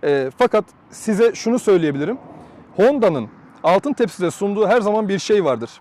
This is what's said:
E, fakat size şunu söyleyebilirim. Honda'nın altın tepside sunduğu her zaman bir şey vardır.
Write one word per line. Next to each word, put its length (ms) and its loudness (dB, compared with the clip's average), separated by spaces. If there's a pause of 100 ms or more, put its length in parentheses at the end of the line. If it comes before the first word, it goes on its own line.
E, 340 -2
fakat 260 2 (260)
size 440 0
şunu 240 -2
söyleyebilirim. 600 0 (580)
Honda'nın 520 2 (360)
altın 280 2
tepside 380 -2
sunduğu 380 -2
her 120 4
zaman 280 -2
bir 100 -2
şey 260 0
vardır. 260 -2 (100)